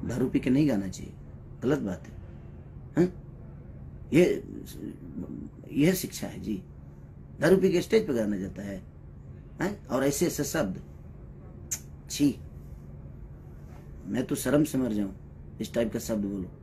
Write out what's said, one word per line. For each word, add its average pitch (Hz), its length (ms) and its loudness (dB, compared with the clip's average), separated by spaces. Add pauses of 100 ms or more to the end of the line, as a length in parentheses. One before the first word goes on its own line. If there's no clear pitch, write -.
दारू 123 220 2
पी 135 100 4
के 135 100 2
नहीं 139 200 8
गाना 98 180 2
चाहिए, - 260 -8 (500)
गलत 139 160 4
बात 92 280 -4
है। - 60 -14 (840)
हैं? 180 160 6 (1000)
ये, 147 300 8 (1300)
यह 156 220 8
शिक्षा - 340 -2
है - 120 -8
जी। 95 240 -4 (760)
दारू 180 180 8
पी 185 140 8
के 175 100 4
स्टेज - 260 4
पे 143 60 2
गाना 104 240 2
जाता 95 240 -6
है, 98 220 -6 (800)
हैं? 202 260 -2
और 131 160 2
ऐसे 143 240 4
ऐसे 147 160 0
शब्द, - 380 0 (1300)
छी, 143 300 4 (1700)
मैं 117 200 2
तो 147 100 2
शर्म 135 280 6
से 147 140 2
मर 123 160 2
जाऊं, 104 180 2 (500)
इस 110 120 -6
टाइप 117 200 2
का 123 60 0
शब्द 107 260 0
बोलो। 98 260 -4 (120)